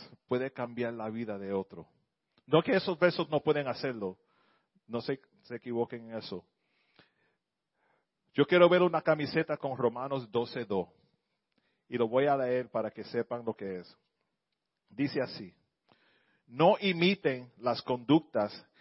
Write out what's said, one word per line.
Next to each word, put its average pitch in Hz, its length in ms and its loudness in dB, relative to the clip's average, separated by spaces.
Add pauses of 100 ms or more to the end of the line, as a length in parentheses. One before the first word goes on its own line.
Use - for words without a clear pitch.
(280)
puede 127 240 -2
cambiar 120 400 -4
la 110 180 -8
vida 110 280 -6
de 98 140 -8
otro. 92 360 -4 (580)
No 165 160 6
que 240 140 2
esos 185 200 0
versos 170 320 2
no 151 120 2
pueden 147 260 2
hacerlo, 113 500 -4 (720)
no 113 140 -6
se, 135 200 -6 (220)
se 123 140 -12
equivoquen 117 540 -6
en 113 80 -8
eso. 95 260 -12 (1900)
Yo 143 140 4
quiero 175 220 8
ver 180 140 6
una 165 200 2
camiseta 151 540 0
con 135 200 -6
Romanos 123 540 -2
doce 117 340 -4
dos, 98 240 -2 (1000)
y 127 80 -8
lo 117 120 0
voy 127 180 2
a 143 100 2
leer 127 320 -2
para 110 220 -4
que 107 140 -14
sepan 120 400 -6
lo 110 100 -4
que 95 240 -8
es. - 180 -18 (920)
Dice 139 320 -2
así: 107 320 -10 (920)
"No 156 340 4
imiten 170 800 0
las 117 220 -2
conductas 123 840 0 (140)